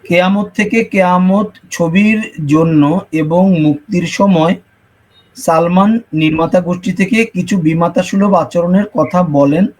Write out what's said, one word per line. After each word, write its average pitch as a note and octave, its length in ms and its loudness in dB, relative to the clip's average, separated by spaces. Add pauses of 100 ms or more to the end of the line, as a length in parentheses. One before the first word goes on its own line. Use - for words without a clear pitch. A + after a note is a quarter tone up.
কেয়ামত F#3+ 480 0
থেকে A3 280 0
কেয়ামত F#3 680 0 (200)
ছবির G3+ 760 -2
জন্য D#3 520 0 (120)
এবং E3 500 0
মুক্তির D#3+ 460 -2
সময় F3+ 480 0 (800)
সালমান F3+ 640 0 (140)
নির্মাতা D#3 480 0
গোষ্ঠী F3+ 320 -4
থেকে A3 320 0
কিছু F#3+ 320 -4
বিমাতা E3+ 460 0
সুলভ G3 300 0
আচরণের F3 600 0
কথা F3+ 300 0
বলেন। D3 420 2 (140)